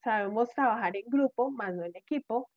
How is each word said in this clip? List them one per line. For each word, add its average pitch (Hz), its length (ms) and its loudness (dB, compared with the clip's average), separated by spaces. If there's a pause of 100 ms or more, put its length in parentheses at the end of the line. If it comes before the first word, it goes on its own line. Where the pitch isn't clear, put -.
Sabemos 214 480 2
trabajar 220 440 0
en 202 120 -6
grupo, 269 440 2
más 208 240 -6
no 175 80 -6
en 175 120 -8
equipo 254 600 -4